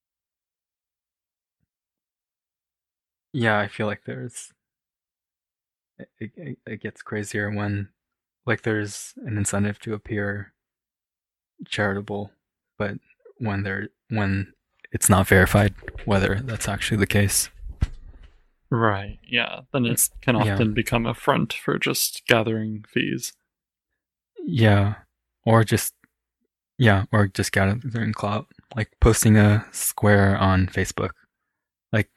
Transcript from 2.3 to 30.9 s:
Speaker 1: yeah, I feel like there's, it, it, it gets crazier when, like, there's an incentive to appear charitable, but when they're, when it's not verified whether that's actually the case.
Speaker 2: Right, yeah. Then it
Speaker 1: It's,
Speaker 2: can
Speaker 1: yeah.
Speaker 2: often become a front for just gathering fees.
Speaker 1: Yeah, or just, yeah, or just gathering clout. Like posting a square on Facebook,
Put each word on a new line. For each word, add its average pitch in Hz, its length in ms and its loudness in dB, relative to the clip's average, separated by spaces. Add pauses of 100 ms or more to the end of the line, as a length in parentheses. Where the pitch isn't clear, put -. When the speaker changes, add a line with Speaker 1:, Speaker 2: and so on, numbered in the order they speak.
Speaker 1:
yeah, 113 260 2
I 101 100 -2
feel - 180 -6
like 101 180 -6
there's, 123 480 -14 (1500)
it, - 100 -20 (280)
it, 147 300 -14
it 110 160 -12
gets - 200 -12
crazier 104 480 -6
when, 101 400 -4 (560)
like, 110 160 -2
there's 107 500 -4 (120)
an 113 120 -6
incentive 101 440 -2
to 110 140 -8
appear 101 600 -8 (1120)
charitable, 101 640 -6 (460)
but 101 160 -6 (420)
when 101 260 -4
they're, 101 280 -8 (180)
when 98 460 -2 (360)
it's - 200 0
not 95 180 4
verified 98 460 6 (320)
whether 98 360 2
that's 120 240 -8
actually 104 300 -2
the 98 100 2
case. - 440 0 (1200)
Speaker 2:
Right, 107 480 0 (100)
yeah. 120 320 -4 (140)
Then 127 100 0
it 117 80 0
Speaker 1:
It's, - 180 0 (120)
Speaker 2:
can 123 140 0
Speaker 1:
yeah. 107 180 0
Speaker 2:
often 110 180 2
become 117 320 -2
a 120 100 -2
front - 380 0
for - 260 -4
just - 480 -4
gathering 110 640 -4
fees. - 460 -6 (1120)
Speaker 1:
Yeah, 107 500 2 (500)
or 113 180 6
just, - 320 -2 (840)
yeah, 101 340 4
or 104 160 4
just - 240 -4
gathering 110 600 0
clout. - 360 -4 (260)
Like 107 160 -4 (100)
posting 110 360 6
a 104 340 6
square 101 680 4
on 95 300 4
Facebook, - 440 -4 (840)